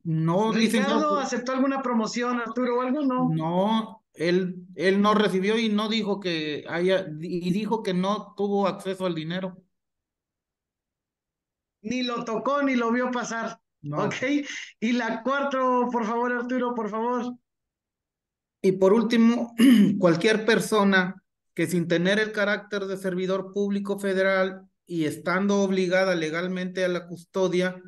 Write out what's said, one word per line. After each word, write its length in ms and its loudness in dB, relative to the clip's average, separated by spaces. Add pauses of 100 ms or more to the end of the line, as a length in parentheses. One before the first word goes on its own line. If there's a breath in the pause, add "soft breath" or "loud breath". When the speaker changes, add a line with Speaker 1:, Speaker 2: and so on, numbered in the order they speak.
Speaker 1:
no, 480 0
Speaker 2:
¿Ricardo 80 0
Speaker 1:
licenciado. 600 2
Speaker 2:
aceptó 340 -4
alguna 280 0
promoción, 580 -2
Arturo, 380 -2
o 40 0
algo? 200 -2
No. 280 0
Speaker 1:
No, 760 0 (100)
él, 420 0 (200)
él 260 2
no 140 4
recibió 420 2
y 120 0
no 200 -2
dijo 300 -2
que 500 -4
haya, 380 0 (120)
y 320 -4
dijo 300 -2
que 140 -2
no 420 -4
tuvo 300 0
acceso 400 -4
al 80 -2
dinero. 420 -8 (2250)
Speaker 2:
Ni 220 -4
lo 200 -4
tocó, 380 -2
ni 140 0
lo 160 2
vio 180 0
pasar. 500 -6 (220)
Speaker 1:
No. 240 -4
Speaker 2:
Ok. 100 -2 (640 loud breath)
Y 120 0
la 320 -2
cuatro, 680 0
por 140 -2
favor, 280 -2
Arturo, 420 -2
por 160 -4
favor. 420 -4 (1300)
Speaker 1:
Y 120 4
por 200 6
último, 640 2
<clears throat> 420 6
cualquier 460 2
persona 720 2 (380)
que 140 -2
sin 200 0
tener 320 2
el 120 0
carácter 540 -2
de 120 -6
servidor 540 -2
público 480 -2
federal 680 0 (180)
y 200 -2
estando 560 0
obligada 540 2
legalmente 680 -4
a 20 0
la 200 -4
custodia, 800 -2